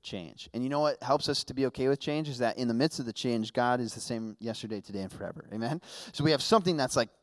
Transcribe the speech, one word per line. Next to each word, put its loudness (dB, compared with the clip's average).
change. -12
And -2
you -2
know 0
what 2
helps 2
us 0
to -10
be 2
okay 2
with 2
change -2
is -6
that 2
in 2
the 2
midst 2
of -4
the -6
change, -2
God 4
is -4
the -10
same -6
yesterday, -6
today, -6
and -6
forever. -10
Amen? -2
So -2
we 6
have 4
something 4
that's, 0
like, 2